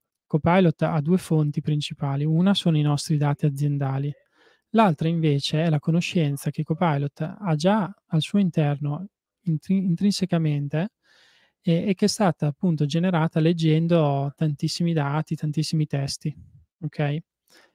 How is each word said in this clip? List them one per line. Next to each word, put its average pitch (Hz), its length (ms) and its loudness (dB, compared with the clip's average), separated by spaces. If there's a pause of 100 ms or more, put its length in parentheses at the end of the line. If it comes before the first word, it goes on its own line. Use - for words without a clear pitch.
(260)
Copilot 170 560 2
ha 160 180 0
due 165 160 2
fonti 156 440 0
principali, 147 640 -4
una 170 300 2
sono 165 220 2
i 151 60 4
nostri 147 340 0
dati 147 300 0
aziendali, 139 640 -2 (580)
l'altra 190 380 2
invece 156 560 0
è 170 60 2
la 151 80 2
conoscenza 160 720 -2
che 151 140 -6
Copilot 156 760 -2
ha 185 160 -2
già 185 360 0 (180)
al 160 120 0
suo 202 200 0
interno 147 640 -2 (360)
intri-, 180 420 -2
intrinsecamente 165 1080 0 (720)
e, 175 260 0
e 190 60 2
che 214 120 0
è - 20 4
stata 170 380 0
appunto 151 380 0
generata 165 560 0
leggendo 160 960 2
tantissimi 160 560 -2
dati, 151 440 -2
tantissimi 151 500 -2
testi, 139 500 -6 (440)
ok? 151 380 -4 (560)